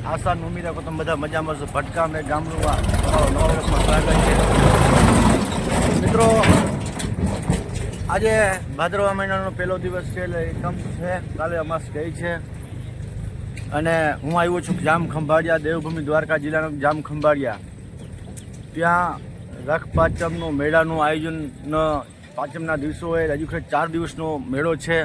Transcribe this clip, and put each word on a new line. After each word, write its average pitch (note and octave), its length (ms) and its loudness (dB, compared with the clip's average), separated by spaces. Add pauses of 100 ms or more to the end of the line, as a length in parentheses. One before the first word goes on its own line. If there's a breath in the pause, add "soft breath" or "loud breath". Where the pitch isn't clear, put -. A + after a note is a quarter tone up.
આશા D#3+ 280 0
અને E3+ 140 -2
ઉમ્મીદ F3 180 -6
રાખો E3 180 -6
તમે D#3+ 160 -6
બધા D#3 240 -2
મજામાં D#3 360 -4
છો. C#3+ 80 -6
ભટકા C#3+ 380 -2
અને D#3+ 180 -2
ગામડુંમાં D3+ 640 0
તમારો - 460 4
નવા - 180 4
વર્ષમાં - 340 2
સ્વાગત - 260 4 (160)
છે. - 100 4 (1700)
મિત્રો, A3+ 260 4 (1800)
આજે G#3+ 260 2 (420)
ભાદરવા G3 380 2
મહિનાનો F#3+ 380 -2
પહેલો F3+ 260 -2
દિવસ F3+ 360 -4
છે, F#3 80 -4
એટલે F3 200 -4
એકમ F3 320 -4 (240)
છે, F3+ 140 -4 (240)
કાલે E3 220 -4
અમાસ D#3+ 340 -4
ગઈ D#3 200 -6
છે. E3+ 200 -4 (1400)
અને D#3+ 220 2 (280)
હું D#3 120 -2
આવ્યો F3 260 2
છું F3+ 240 -4
જામ D#3+ 240 4
ખંભાળિયા, D#3 560 0
દેવભૂમિ D#3+ 420 -4
દ્વારકા D#3 320 0
જિલ્લાનો D#3 300 -2 (140)
જામ D3+ 200 2
ખંભાળિયા. C#3+ 580 0 (1120)
ત્યાં E3+ 460 2 (460)
રખ D#3 280 -2
પાંચમનો E3 580 0
મેળાનું D#3+ 520 2
આયોજન, D#3+ 340 -2 (1000)
પાંચમના D#3 460 -4
દિવસો D#3 240 -6
હોય, E3 280 0
હજુ D3+ 120 -4
ખરે D#3 140 -6 (100)
ચાર D3+ 180 0
દિવસનો D#3+ 380 -6 (220)
મેળો D3 280 0
છે. E3 280 0